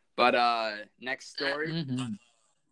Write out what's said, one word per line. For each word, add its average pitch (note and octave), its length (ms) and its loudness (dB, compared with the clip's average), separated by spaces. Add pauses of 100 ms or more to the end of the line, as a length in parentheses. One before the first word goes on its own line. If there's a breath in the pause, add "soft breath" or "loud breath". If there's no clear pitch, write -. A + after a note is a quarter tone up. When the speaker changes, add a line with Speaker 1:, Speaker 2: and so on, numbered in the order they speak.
(160)
Speaker 1:
But, B2 180 6
uh, A#2 380 2 (280)
next B2+ 340 -8
story. D3 380 -4
Speaker 2:
Mm-hmm. B2+ 420 -4 (580)